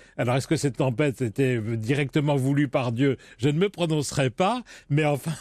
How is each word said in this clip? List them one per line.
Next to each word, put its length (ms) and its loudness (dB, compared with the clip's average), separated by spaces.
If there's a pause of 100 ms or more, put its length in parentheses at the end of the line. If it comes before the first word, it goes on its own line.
(180)
Alors 180 0
est-ce 100 0
que 100 0
cette 220 -2
tempête 460 0
était 360 0 (180)
directement 580 0
voulue 320 2
par 240 -2
Dieu ? 260 0 (220)
Je 100 2
ne 80 0
me 120 2
prononcerai 600 -2
pas, 320 0 (300)
mais 140 2
enfin, 360 -2